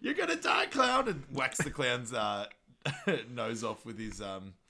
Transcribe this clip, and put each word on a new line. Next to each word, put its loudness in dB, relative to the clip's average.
You're -2
gonna 2
die, 4
clown! 4
And -2
whacks 0
the 2
clown's, 0
uh, 0
<laughs> -2
nose -2
off -4
with -10
his, -6
um -8